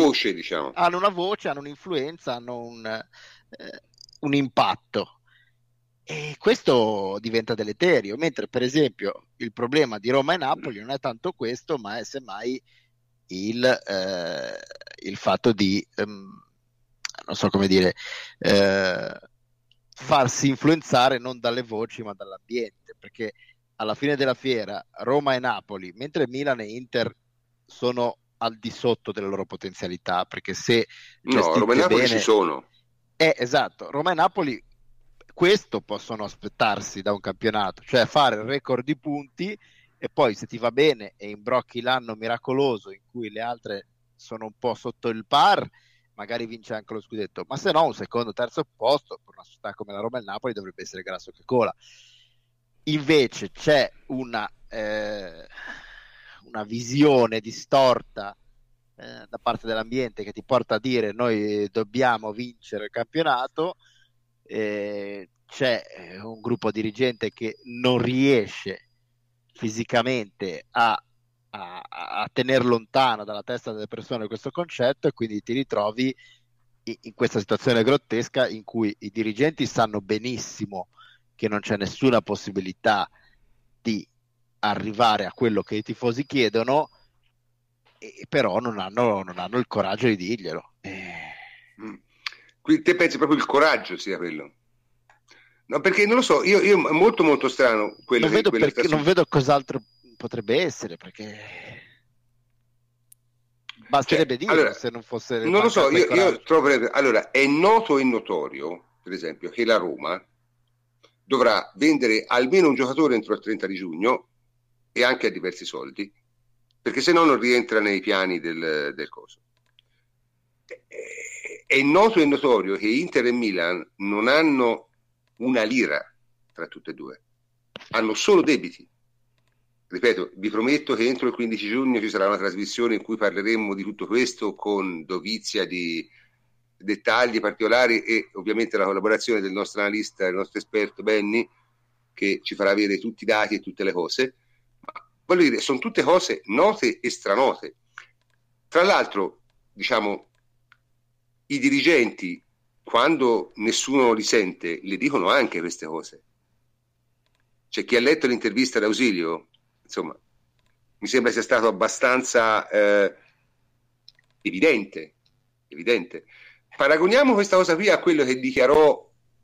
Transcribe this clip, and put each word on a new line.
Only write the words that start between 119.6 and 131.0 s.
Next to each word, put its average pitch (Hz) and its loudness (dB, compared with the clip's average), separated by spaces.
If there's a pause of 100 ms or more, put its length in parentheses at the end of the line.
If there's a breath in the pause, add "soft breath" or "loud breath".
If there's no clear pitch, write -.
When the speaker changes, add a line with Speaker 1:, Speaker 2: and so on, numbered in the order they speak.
Speaker 1:
È, - -20 (920)
è 135 2
noto 185 6
e 151 8
notorio 117 2
che 104 -2
Inter 131 2
e 120 4
Milan 90 -2 (120)
non 104 0
hanno 139 2 (500)
una 120 0
lira 107 0 (520)
tra 82 -12
tutte - -16
e - -10
due, 65 -18 (680)
hanno 113 -2
solo 180 4
debiti. - 0 (1040)
Ripeto, 92 0
vi 95 -6
prometto 131 0
che 113 2